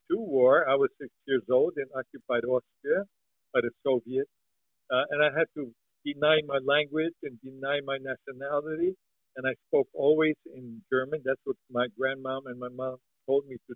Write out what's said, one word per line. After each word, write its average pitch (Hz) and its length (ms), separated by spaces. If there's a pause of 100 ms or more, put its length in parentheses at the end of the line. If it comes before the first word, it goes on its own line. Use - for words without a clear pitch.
Two 190 120
war. 143 480
I 139 80
was 139 140 (100)
six 135 100 (160)
years 135 240
old 143 280
in 139 80 (120)
occupied 123 460
Austria 139 580 (500)
by 131 80
the 117 100 (140)
Soviets, 131 460 (640)
uh, 127 180
and 147 140
I 147 120
had 160 200
to 127 180 (300)
deny 147 420
my 139 180
language 151 500 (100)
and 127 180
deny 135 420
my 135 140
nationality, 143 960 (400)
and 131 140
I 127 60 (120)
spoke 139 280
always 156 420 (180)
in 120 260 (120)
German. 135 320
That's 131 180
what 135 140 (160)
my 123 140 (120)
grandmom 131 480
and 123 140
my 123 80
mom 127 300 (280)
told 139 220
me 127 80 (120)
to 123 80